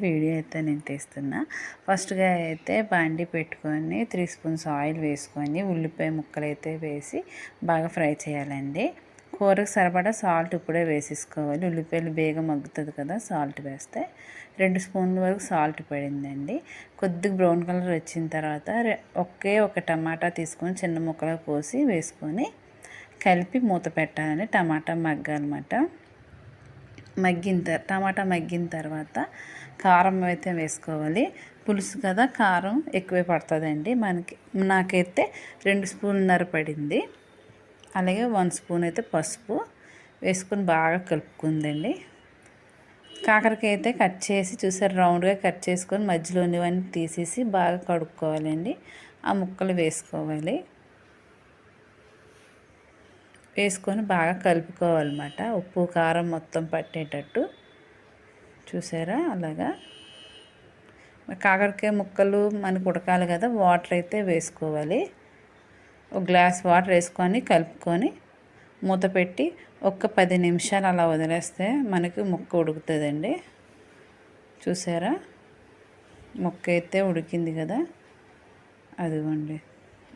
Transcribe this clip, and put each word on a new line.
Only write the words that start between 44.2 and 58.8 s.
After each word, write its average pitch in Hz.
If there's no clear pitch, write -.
చేసి 196
చూసారు, 190
రౌండ్గా 180
కట్ 175
చేసుకొని 185
మధ్యలోనివన్నీ 175
తీసేసి 170
బాగా 175
కడుక్కోవాలండి. 160
ఆ -
ముక్కలు 185
వేసుకోవాలి, 156
వేసుకొని 196
బాగా 170
కలుపుకోవాలన్నమాట, 160
ఉప్పు 180
కారం 170
మొత్తం 160
పట్టేటట్టు. 156
చూసారా 175